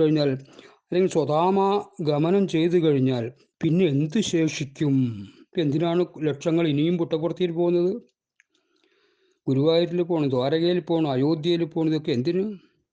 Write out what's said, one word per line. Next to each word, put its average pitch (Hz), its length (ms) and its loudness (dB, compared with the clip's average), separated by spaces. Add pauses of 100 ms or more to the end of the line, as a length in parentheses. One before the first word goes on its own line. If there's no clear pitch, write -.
കഴിഞ്ഞാൽ, 151 280 2
അല്ലെങ്കിൽ - 840 -4
സ്വധാമ 190 800 2 (120)
ഗമനം 165 480 2
ചെയ്തു 170 300 2
കഴിഞ്ഞാൽ 131 540 2 (300)
പിന്നെ 165 240 2
എന്ത് 156 340 0
ശേഷിക്കും? 139 1040 -2
ഇപ്പൊ - 360 -10
എന്തിനാണ് 170 460 0 (160)
ലക്ഷങ്ങൾ 160 460 0
ഇനിയും 156 300 0
പുട്ടപുറത്തിയിൽ 165 540 -4
പോകുന്നത്? 175 500 0 (1500)
ഗുരുവായൂരിൽ 165 540 0
പോകണം, 165 260 -2
ദ്വാരകയിൽ 165 520 0
പോകണം, 165 300 -2
അയോധ്യയിൽ 160 540 0
പോകണം, 160 240 -2
ഇതൊക്കെ 156 240 -2
എന്തിന്? 175 460 -2 (340)